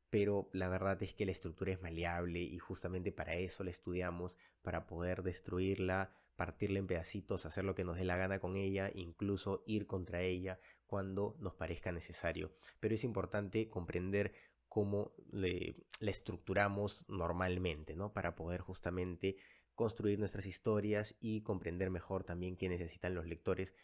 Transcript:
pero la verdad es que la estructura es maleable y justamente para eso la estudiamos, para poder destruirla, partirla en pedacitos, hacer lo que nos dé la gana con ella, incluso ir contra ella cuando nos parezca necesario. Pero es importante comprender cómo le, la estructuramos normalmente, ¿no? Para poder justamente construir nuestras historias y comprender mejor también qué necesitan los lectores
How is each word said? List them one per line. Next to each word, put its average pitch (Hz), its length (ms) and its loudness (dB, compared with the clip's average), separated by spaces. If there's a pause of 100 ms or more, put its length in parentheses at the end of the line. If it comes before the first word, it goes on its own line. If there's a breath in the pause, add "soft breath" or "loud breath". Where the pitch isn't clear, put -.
(100)
pero 101 420 4
la 92 160 2
verdad 92 360 2
es - 100 -6
que 107 100 0
la 95 60 2
estructura 90 400 -2
es 92 100 0
maleable 87 600 0
y 87 180 -4
justamente 90 540 -4
para 82 240 -2
eso 90 260 -2
la 92 80 -2
estudiamos, 90 640 -2 (240 soft breath)
para 87 260 -2
poder 90 360 0
destruirla, 92 920 2 (220 loud breath)
partirla 98 460 0
en 95 80 0
pedacitos, 90 580 -2
hacer 95 180 -2
lo 95 120 0
que 92 80 0
nos 87 140 -2
dé 92 60 0
la 90 120 4
gana 95 240 2
con 92 160 -2
ella, 98 360 2
incluso 98 760 0
ir 107 200 0
contra 87 360 -2
ella 92 360 0 (280 loud breath)
cuando 98 520 -2
nos 95 160 -4
parezca 87 380 -2
necesario. 85 640 -4 (240 loud breath)
Pero 110 160 2
es 110 80 0
importante 104 640 0
comprender 92 640 0 (360 loud breath)
cómo 101 460 2 (160)
le, 90 460 0 (240)
la 107 100 0
estructuramos 101 960 0
normalmente, 87 880 0
¿no? 101 200 -4
Para 87 200 -2
poder 85 280 -4
justamente 90 720 -2 (380 loud breath)
construir 104 440 2
nuestras 98 280 0
historias 104 760 2
y 110 220 0
comprender 92 480 0
mejor 90 340 -2
también 90 320 -2
qué 92 140 0
necesitan 90 440 -2
los 82 120 -2
lectores 90 580 -2